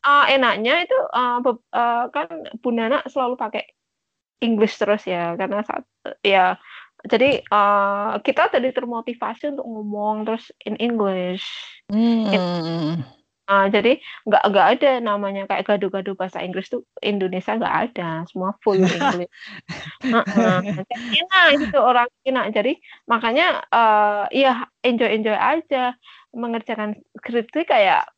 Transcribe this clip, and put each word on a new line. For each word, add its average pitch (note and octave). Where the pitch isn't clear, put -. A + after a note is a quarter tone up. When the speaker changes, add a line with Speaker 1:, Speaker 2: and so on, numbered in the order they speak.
Speaker 1:
eh, C#4+
enaknya B3+
itu, C5
eh, B3
be-, B3
eh, A#3+
kan D4
Bu B3+
Nana A#3
selalu B3+
pakai A3+
English A3+
terus G#3
ya, F3
karena G#3
saat, -
ya, F#3
jadi, A3+
eh, G3+
kita -
tadi C4
termotivasi A#3+
untuk C#4
ngomong G#3+
terus A3+
in G#3+
English. G3
Speaker 2:
Hmm. A3+
Speaker 1:
In-, E3+
eh, G3
jadi G#3+
nggak, -
nggak G3
ada C4+
namanya G3+
kayak G3
gaduh-gaduh G3
bahasa F#3
Inggris F3+
tuh B3
Indonesia F#3+
nggak F3
ada, E3
semua F#3
full G3
Speaker 2:
<laughs> F3
Speaker 1:
English. F3+
Heeh. A3+
Jadi G3+
enak F#4
gitu C#4
orang B3
enak. C4
Jadi A3
makanya, A#3
eh, G#3+
ya C4+
enjoy-enjoy A3
aja C4
mengerjakan A3+
skripsi A#3
kayak G3+